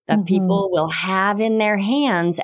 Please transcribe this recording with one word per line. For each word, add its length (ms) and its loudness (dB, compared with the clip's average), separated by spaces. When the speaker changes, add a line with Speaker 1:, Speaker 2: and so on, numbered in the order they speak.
Speaker 1:
that 120 2
Speaker 2:
Mm-hmm. 60 -2
Speaker 1:
people 460 0
will 180 0
have 520 -2
in 160 0
their 200 0
hands 680 0